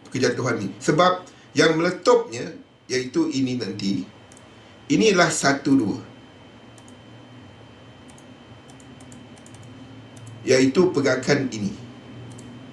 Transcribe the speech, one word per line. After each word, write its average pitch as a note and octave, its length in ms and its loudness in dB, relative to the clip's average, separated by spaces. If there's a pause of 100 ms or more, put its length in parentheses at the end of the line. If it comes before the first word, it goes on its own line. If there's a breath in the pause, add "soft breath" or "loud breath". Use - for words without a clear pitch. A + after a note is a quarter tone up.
(100)
kejatuhan B2 480 -2
ni. G#2 240 -8
Sebab F3+ 560 2 (160)
yang D#3+ 240 4
meletupnya, F3 720 0 (400)
iaitu B2+ 400 -2
ini C3 320 -2
nanti, G2 400 -4 (880 loud breath)
inilah F3+ 400 4
satu C#3 480 0
dua. - 200 -2 (4000)
Iaitu C3+ 460 4
pergerakan C3 580 0
ini. G2+ 200 -6 (1000)